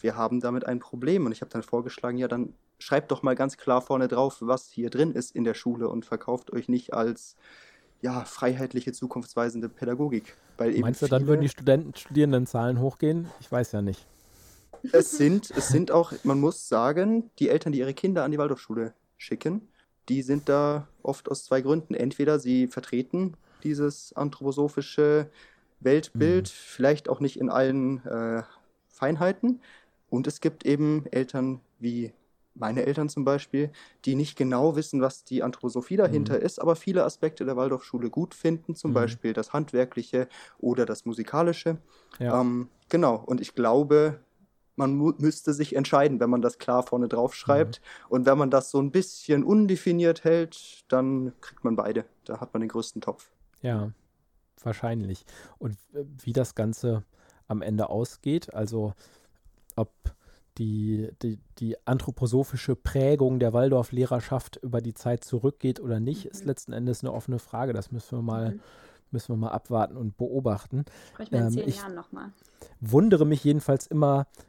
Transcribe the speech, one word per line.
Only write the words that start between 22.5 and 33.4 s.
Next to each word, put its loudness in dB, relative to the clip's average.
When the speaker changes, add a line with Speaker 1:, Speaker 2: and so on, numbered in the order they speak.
Speaker 1:
vertreten -4
dieses -4
anthroposophische 0
Weltbild, 2
Speaker 2:
Mhm. -2
Speaker 1:
vielleicht 0
auch 0
nicht -2
in 0
allen, 0
äh, -4
Feinheiten. 0
Und -2
es -6
gibt -4
eben 2
Eltern -2
wie -6
meine -2
Eltern 0
zum -4
Beispiel, 0